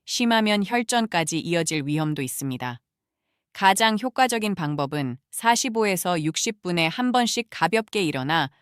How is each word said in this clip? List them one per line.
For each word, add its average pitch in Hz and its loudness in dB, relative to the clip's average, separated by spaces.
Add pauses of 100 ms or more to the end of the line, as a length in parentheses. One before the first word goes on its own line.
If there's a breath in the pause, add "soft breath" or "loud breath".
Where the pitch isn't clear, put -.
심하면 220 2
혈전까지 226 0
이어질 160 -2
위험도 151 0
있습니다. 127 -6 (720)
가장 208 4
효과적인 233 0
방법은 147 -2 (140)
사십오에서 214 0
육십 160 -4
분에 175 0
한 247 -2
번씩 240 0
가볍게 220 0
일어나 143 0 (100)